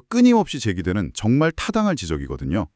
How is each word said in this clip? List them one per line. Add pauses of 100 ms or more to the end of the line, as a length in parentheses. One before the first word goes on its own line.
끊임없이
제기되는
정말
타당할
지적이거든요.